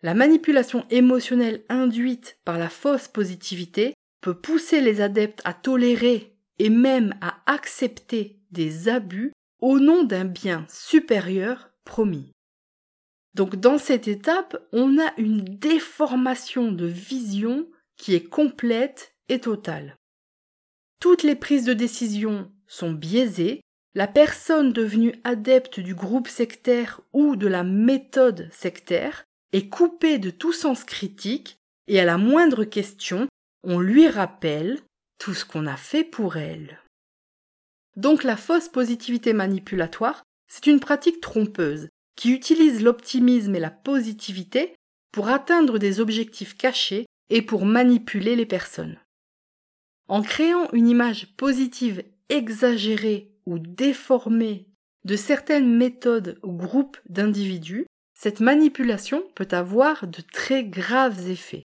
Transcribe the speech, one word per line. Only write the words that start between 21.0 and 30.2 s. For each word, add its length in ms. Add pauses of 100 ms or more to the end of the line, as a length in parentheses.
les 120
prises 300
de 80
décision 760 (160)
sont 240
biaisées, 680 (340)
la 120
personne 640
devenue 520
adepte 560
du 160
groupe 320
sectaire 720 (120)
ou 220
de 120
la 160
méthode 880
sectaire 720 (280)
est 180
coupée 500
de 100